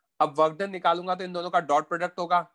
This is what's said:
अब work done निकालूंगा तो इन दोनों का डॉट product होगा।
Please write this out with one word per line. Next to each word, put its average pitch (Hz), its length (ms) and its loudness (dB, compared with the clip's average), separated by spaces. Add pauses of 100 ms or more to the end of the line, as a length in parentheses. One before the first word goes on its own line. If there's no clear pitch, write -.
(200)
अब 156 180 0
work 156 220 2
done 196 120 -4
निकालूंगा 180 440 0
तो 190 80 -8
इन 180 100 -10
दोनों 175 160 -6
का 180 120 2
डॉट 147 260 2
product 175 320 -4
होगा। 175 200 2 (160)